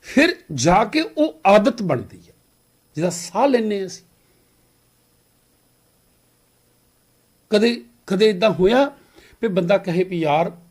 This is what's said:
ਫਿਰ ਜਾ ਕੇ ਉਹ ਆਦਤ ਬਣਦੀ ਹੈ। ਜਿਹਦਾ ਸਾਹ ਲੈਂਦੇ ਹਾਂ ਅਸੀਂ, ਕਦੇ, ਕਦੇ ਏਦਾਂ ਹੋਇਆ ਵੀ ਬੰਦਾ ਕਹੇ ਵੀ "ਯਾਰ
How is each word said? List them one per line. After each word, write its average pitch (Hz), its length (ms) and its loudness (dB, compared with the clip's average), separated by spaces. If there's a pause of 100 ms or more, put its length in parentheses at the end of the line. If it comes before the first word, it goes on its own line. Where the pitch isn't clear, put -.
ਫਿਰ 339 340 0 (160)
ਜਾ 170 320 2
ਕੇ 285 160 -4
ਉਹ 311 460 -4
ਆਦਤ 208 360 4
ਬਣਦੀ 147 360 -6 (100)
ਹੈ। - 60 -20 (600)
ਜਿਹਦਾ 170 160 -4
ਸਾਹ 233 380 -2
ਲੈਂਦੇ 220 320 -2
ਹਾਂ 190 60 -8
ਅਸੀਂ, - 180 -18 (3500)
ਕਦੇ, 226 340 0 (220)
ਕਦੇ 196 200 2
ਏਦਾਂ 214 240 2
ਹੋਇਆ 240 460 2 (460)
ਵੀ 233 60 -2
ਬੰਦਾ 180 300 0
ਕਹੇ 185 260 -2
ਵੀ 185 140 -6
"ਯਾਰ 156 380 -2 (140)